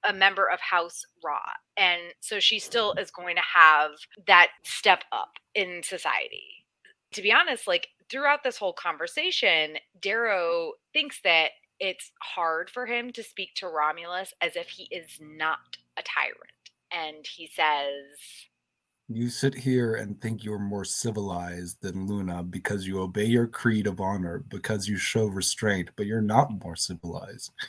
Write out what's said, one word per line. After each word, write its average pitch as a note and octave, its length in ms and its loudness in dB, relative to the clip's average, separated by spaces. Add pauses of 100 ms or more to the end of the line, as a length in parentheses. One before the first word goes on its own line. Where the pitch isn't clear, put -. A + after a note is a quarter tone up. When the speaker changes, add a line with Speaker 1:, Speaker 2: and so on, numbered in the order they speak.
Speaker 1:
a G3+ 60 2
member F#3+ 360 4
of F3+ 120 0
House F3 420 -2 (220)
Ra, D3 140 -4 (360)
and F3+ 260 2 (200)
so G#3+ 180 -6
she G#3+ 180 2
still G#3+ 360 0
is - 180 -6
going F3 240 -6
to F3 60 2 (120)
have D#3 380 10 (340)
that F3+ 220 10 (160)
step - 480 2
up G#2+ 200 -4 (240)
in F3+ 280 -4
society. - 840 -6 (460)
To G#3 100 -10
be G3+ 120 4
honest, D#4 340 4
like, F3+ 220 0 (200)
throughout C#4+ 360 2
this B3 120 -2
whole F#3 160 -2
conversation, E3 1000 0 (240)
Darrow F#3 720 0 (220)
thinks D4+ 320 -2
that E3 240 6 (320)
it's - 400 -6
hard E3 480 -4
for B3 160 -8
him A#3+ 260 -4
to A3+ 120 -12
speak - 320 -12
to F#3+ 120 -8
Romulus E3+ 720 -4
as E3+ 160 -2
if E3+ 140 -6
he - 200 -16
is E3+ 300 -12
not D#3 380 -4 (380)
a - 60 -8
tyrant. - 380 -4 (520)
And D#3 360 -8
he - 180 -14
says, C#3+ 720 -2 (920)
Speaker 2:
"You A#2 220 -4
sit C#3 240 0
here B2+ 420 0
and G#2 240 -8
think A2 240 -6
you're G#2+ 140 -6
more G2+ 280 -4
civilized F2+ 960 -6
than F#2+ 260 -6
Luna F#2 340 -4
because F#2 460 -6
you F#2+ 120 -4
obey F#2+ 260 -2
your A#2 220 6
creed A2 380 2
of G2 160 0
honor, F#2 380 -2
because G2 480 -4
you G#2 100 -2
show A2 300 2
restraint, F#2+ 680 0
but G#2 120 -4
you're A2 140 -2
not G#2+ 420 2
more E2+ 120 -8
civilized. F2 760 -8 (180)